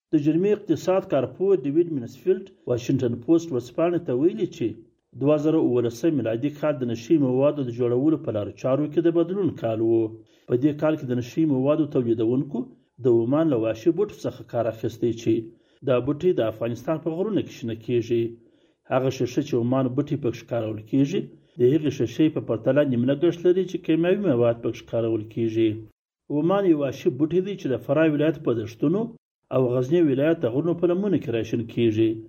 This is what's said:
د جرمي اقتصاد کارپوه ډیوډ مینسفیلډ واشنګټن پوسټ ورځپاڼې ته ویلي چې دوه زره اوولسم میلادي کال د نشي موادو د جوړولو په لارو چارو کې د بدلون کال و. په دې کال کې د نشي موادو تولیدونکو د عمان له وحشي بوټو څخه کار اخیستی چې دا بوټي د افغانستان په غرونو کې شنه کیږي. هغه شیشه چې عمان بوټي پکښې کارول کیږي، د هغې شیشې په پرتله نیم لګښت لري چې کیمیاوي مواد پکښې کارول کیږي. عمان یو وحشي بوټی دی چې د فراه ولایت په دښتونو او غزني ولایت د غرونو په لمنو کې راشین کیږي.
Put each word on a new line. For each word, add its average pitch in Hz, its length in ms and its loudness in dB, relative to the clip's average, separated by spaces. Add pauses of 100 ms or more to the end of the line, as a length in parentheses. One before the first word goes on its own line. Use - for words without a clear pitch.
(120)
د 160 100 4
جرمي 165 300 2
اقتصاد 190 540 0
کارپوه 165 500 0
ډیوډ 151 340 0
مینسفیلډ 156 540 -2 (200)
واشنګټن 123 540 0
پوسټ 165 300 2
ورځپاڼې 165 540 -2
ته 143 120 -4
ویلي 180 320 0
چې - 200 -6 (480)
دوه 135 240 2
زره 156 200 2
اوولسم 123 560 0
میلادي 120 360 -2
کال 151 260 -2
د 131 100 -4
نشي 117 320 0
موادو 139 440 2
د 123 80 -4
جوړولو 123 480 2
په 117 140 -6
لارو 101 260 -4
چارو 135 280 0
کې 147 160 0
د 165 120 4
بدلون 170 400 0
کال 113 260 -4
و. 113 180 4 (460)
په 135 100 -2
دې 139 200 2
کال 156 220 0
کې 147 120 -10
د 123 60 -2
نشي 120 320 -2
موادو 143 400 2
تولیدونکو 123 720 0 (400)
د 120 160 -4
عمان 131 340 2
له 139 100 2
وحشي 113 320 0
بوټو 196 320 -2
څخه - 240 -6
کار 117 200 -2
اخیستی 113 460 -2
چې 113 200 -2 (500)
دا 127 160 2
بوټي 147 340 0
د 156 100 0
افغانستان 117 560 -4
په 160 120 -6
غرونو 185 320 -2
کې - 120 -10
شنه 113 220 -8
کیږي. 117 460 0 (680)
هغه 131 200 2
شیشه 131 320 -2
چې 131 120 -4
عمان 127 340 0
بوټي 139 300 -2
پکښې - 280 -4
کارول 110 340 -6
کیږي، 143 400 0 (360)
د - 60 2
هغې 143 280 4
شیشې 131 420 0
په 127 140 -4
پرتله 117 380 0
نیم 120 200 0
لګښت 165 380 0
لري 180 220 2
چې 180 180 -6
کیمیاوي 175 400 2
مواد 120 360 2
پکښې 117 280 -6
کارول 113 380 -2
کیږي. 113 440 0 (600)
عمان 170 340 0
یو 165 160 4
وحشي 139 300 -2
بوټی 156 320 0
دی 196 140 -6
چې - 120 -10
د 123 140 0
فراه 156 280 2
ولایت 151 280 0
په - 160 -2
دښتونو 143 480 -2 (480)
او 131 180 2
غزني 127 340 2
ولایت 151 380 2
د 147 100 0
غرونو 156 260 0
په 170 100 0
لمنو 180 320 0
کې - 120 -4
راشین 113 360 -2
کیږي. 113 440 2 (180)